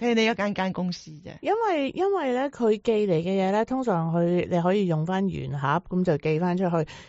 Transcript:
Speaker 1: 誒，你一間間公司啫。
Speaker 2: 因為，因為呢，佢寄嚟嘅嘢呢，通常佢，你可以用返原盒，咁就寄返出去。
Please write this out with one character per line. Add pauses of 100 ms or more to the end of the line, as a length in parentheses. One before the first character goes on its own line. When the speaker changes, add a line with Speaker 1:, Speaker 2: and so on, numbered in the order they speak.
Speaker 1:
誒，
你
一
間
間
公
司
啫。
Speaker 2:
因
為，
因
為
呢，
佢
寄
嚟
嘅
嘢
呢，
通
常
佢，
你
可
以
用
返
原
盒，
咁
就
寄
返
出
去。 (340)